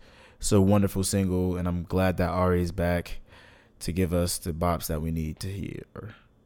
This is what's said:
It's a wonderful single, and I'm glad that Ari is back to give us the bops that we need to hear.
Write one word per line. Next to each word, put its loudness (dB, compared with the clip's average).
It's -2
a 8
wonderful 4
single, 0
and -2
I'm -2
glad 2
that 0
Ari 2
is -2
back -2
to -4
give 0
us 0
the -6
bops -2
that -2
we -2
need -4
to -8
hear. -10